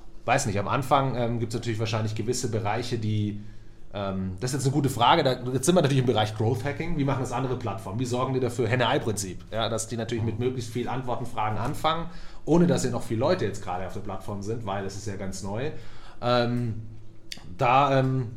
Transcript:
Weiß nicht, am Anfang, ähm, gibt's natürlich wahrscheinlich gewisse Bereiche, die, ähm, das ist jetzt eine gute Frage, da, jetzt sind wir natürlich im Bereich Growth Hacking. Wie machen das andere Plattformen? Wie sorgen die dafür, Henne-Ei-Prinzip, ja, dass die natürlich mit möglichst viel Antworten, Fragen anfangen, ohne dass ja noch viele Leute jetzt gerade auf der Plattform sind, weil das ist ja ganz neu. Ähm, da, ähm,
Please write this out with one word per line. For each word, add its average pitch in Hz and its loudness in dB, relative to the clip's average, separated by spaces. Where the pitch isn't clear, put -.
Weiß 127 4
nicht, 98 0
am 98 -2
Anfang, 135 2
ähm, 120 0
gibt's 113 -2
natürlich 113 -2
wahrscheinlich 110 0
gewisse 117 -2
Bereiche, 110 0
die, 107 0
ähm, 95 -4
das 127 -2
ist 143 -2
jetzt 127 2
eine 131 2
gute 139 4
Frage, 123 6
da, - 4
jetzt 127 0
sind 175 6
wir 180 6
natürlich 135 4
im 123 2
Bereich 107 2
Growth 117 2
Hacking. 156 -2
Wie 139 2
machen 135 0
das 123 -4
andere 127 -2
Plattformen? 104 -6
Wie 127 0
sorgen 123 0
die 131 0
dafür, 117 0
Henne-Ei-Prinzip, 113 0
ja, 107 0
dass 110 -2
die 123 -6
natürlich 113 -2
mit 110 -2
möglichst 127 -2
viel 120 -2
Antworten, 123 -2
Fragen 107 -2
anfangen, 160 0
ohne 170 6
dass 127 4
ja 127 2
noch 113 -2
viele 113 0
Leute 143 2
jetzt 98 -2
gerade 92 -4
auf - -6
der 101 -6
Plattform 98 -6
sind, 107 -4
weil 98 -2
das 98 -6
ist 98 -8
ja 101 -4
ganz 95 -6
neu. 113 -4
Ähm, 120 2
da, 135 6
ähm, 131 2